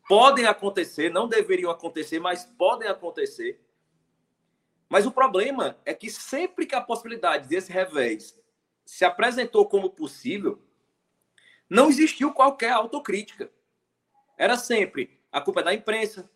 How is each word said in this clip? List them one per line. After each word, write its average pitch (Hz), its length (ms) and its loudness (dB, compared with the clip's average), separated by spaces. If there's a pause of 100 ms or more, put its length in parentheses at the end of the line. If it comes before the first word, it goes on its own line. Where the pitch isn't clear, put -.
podem 240 360 6
acontecer, 190 640 -2
não 185 160 -2
deveriam 185 460 0
acontecer, 160 480 -8
mas 175 240 -4
podem 220 460 -2
acontecer. 156 720 -8 (1300)
Mas 202 160 4
o 247 60 -2
problema 240 760 0
é 151 80 -6
que 214 160 -12
sempre 339 560 -8
que 269 100 -6
a 247 60 -2
possibilidade 220 640 -4
desse 185 240 -4
revés 147 640 -4 (480)
se - 200 -2
apresentou 226 600 2
como 190 240 0
possível, 170 720 -8 (1080)
não 247 180 6
existiu 294 460 2
qualquer 262 380 2
autocrítica. 220 800 -4 (880)
Era 214 200 2
sempre, 202 600 -4 (140)
"A 143 80 -4
culpa 190 220 -2
é - 20 -2
da 175 100 0
imprensa, 214 640 -6